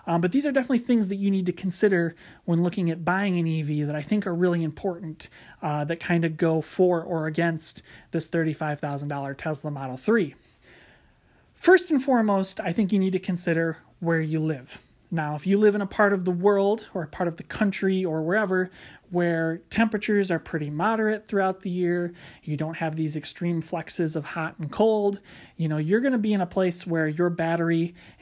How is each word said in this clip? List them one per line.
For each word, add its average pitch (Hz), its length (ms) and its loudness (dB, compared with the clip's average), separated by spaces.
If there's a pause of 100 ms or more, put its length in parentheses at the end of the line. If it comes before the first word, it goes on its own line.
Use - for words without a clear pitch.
Um, 170 120 2
but 180 120 2
these 285 160 0
are 277 40 0
definitely 254 280 2
things 226 300 2
that 196 80 -4
you 196 120 0
need 190 160 2
to 175 80 -2
consider 175 600 2 (300)
when 170 180 2
looking 175 260 0
at 165 160 -4
buying 185 320 0
an 170 80 0
E 160 160 -2
V 151 220 -2
that 147 120 -4
I 151 60 -4
think 208 240 -2
are 180 80 -2
really 175 300 2
important, 170 680 -6 (320)
uh, 151 220 -2
that 165 160 -4
kinda 170 280 2
go 160 320 2
for 175 440 2
or 160 240 -4
against 165 560 -2 (260)
this 165 160 -2
thirty-five 156 540 -2
thousand 143 300 -6
dollar 139 260 -6
Tesla 151 340 -6
Model 135 260 -8
three. 196 380 0 (1200)
First 349 380 4
and 262 120 2
foremost, 214 560 2
I 170 120 -4
think 190 200 0
you 208 60 2
need 190 160 2
to 185 60 0
consider 165 580 -2 (220)
where 165 220 2
you 156 180 -2
live. 151 420 -4 (300)
Now, 151 240 -2
if 147 100 -8
you 196 140 4
live 208 160 6
in 208 60 -2
a 196 40 -2
part 202 260 2
of 185 140 0
the 180 60 0
world 202 600 2
or 175 120 -4
a 143 40 -8
part 175 200 -2
of 170 100 -6
the - 60 -14
country 190 600 0
or 160 200 -2
wherever 185 480 0 (400)
where 165 480 0 (100)
temperatures 208 600 2
are 160 80 2
pretty 147 320 -6
moderate 214 560 0
throughout 190 320 0
the 190 100 -8
year, 175 440 -2 (280)
you 151 160 -6
don't 156 200 -6
have 156 180 -4
these 156 200 -2
extreme 165 460 -4
flexes 160 540 -4
of 151 100 -6
hot 165 320 -6
and 151 140 -8
cold, 208 480 2 (360)
you 165 120 -2
know, 151 100 0
you're 165 220 2
gonna 262 180 2
be 208 160 0
in 196 80 2
a 175 60 -2
place 180 400 -2
where 165 200 0
your 170 220 2
battery 170 640 0 (280)